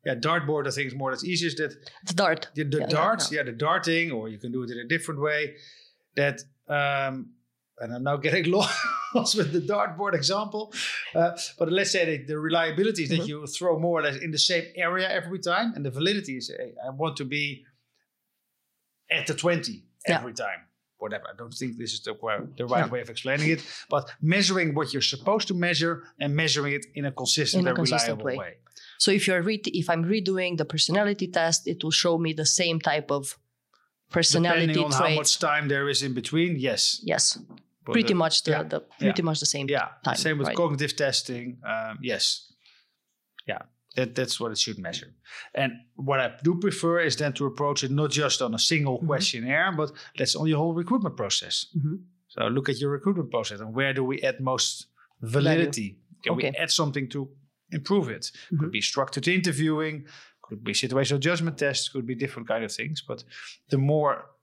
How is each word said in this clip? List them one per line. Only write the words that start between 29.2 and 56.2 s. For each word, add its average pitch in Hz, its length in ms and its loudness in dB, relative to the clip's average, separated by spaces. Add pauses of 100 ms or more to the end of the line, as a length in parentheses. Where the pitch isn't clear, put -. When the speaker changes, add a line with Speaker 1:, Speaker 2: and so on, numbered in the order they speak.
Speaker 2:
you're 185 160 4
re-, 214 200 0 (200)
if 175 60 -2
I'm 165 160 4
redoing 185 540 0
the 151 80 0
personality 196 600 2
test, 165 400 2
it 170 160 -4
will 160 80 -2 (140)
show 170 140 4
me 160 160 0
the 156 100 -2
same 170 360 2
type 151 300 0
of 143 280 -2 (720)
personality 165 560 4
Speaker 1:
Depending 156 180 4
on 147 60 0
Speaker 2:
trait. 139 220 4
Speaker 1:
how 156 40 4
much - 220 2
time 147 300 2
there 139 200 2
is 139 140 0
in 139 100 -2
between, 156 460 0
yes. 127 440 0
Speaker 2:
Yes. - 360 2 (480)
Speaker 1:
But 117 60 -4
Speaker 2:
Pretty 226 160 4
Speaker 1:
the 202 60 4
Speaker 2:
much 165 280 2
the, - 80 0
Speaker 1:
yeah, 151 140 2
Speaker 2:
the, 156 160 -4
pretty - 420 0
Speaker 1:
yeah. - 20 0
Speaker 2:
much 156 160 0
the 151 60 0
same 139 240 0
Speaker 1:
Yeah, 135 180 0 (160)
Speaker 2:
time, 131 120 0
Speaker 1:
same 160 220 0
with 139 100 0
Speaker 2:
right? - 80 -2
Speaker 1:
cognitive 147 400 0
testing. 123 680 -2
Um, 110 380 -6
yes. - 500 -2 (960)
Yeah, - 160 -6 (340)
that, 120 180 -2
that's 127 240 -2
what 117 140 -4
it 101 60 -4
should 107 200 -2
measure. - 360 -10 (400)
And 135 180 0 (220)
what 135 260 0
I 120 220 0
do 170 140 4
prefer 175 440 2
is 156 160 2
then 147 180 0
to 143 120 -2
approach 143 360 0
it 131 80 -2
not 143 200 2
just 135 320 2
on 117 120 0
a 117 40 -2
single 143 400 2
Speaker 2:
Mm-hmm. 170 80 -2
Speaker 1:
questionnaire, 147 680 0
but 151 200 -2 (260)
that's 135 180 0
on 156 100 0
your 156 120 4
whole 165 160 2
recruitment 180 420 0
process. - 500 -2 (100)
Speaker 2:
Mm-hmm. 151 180 0 (340)
Speaker 1:
So 113 200 0
look 131 200 2
at 127 120 0
your 143 100 0
recruitment 143 400 0
process 107 300 -2
and 110 140 -10
where 135 200 2
do 131 100 0
we 135 180 -2
add 131 180 0
most 131 460 -2 (360)
Speaker 2:
Value. 135 260 4
Speaker 1:
validity? 143 500 2 (240)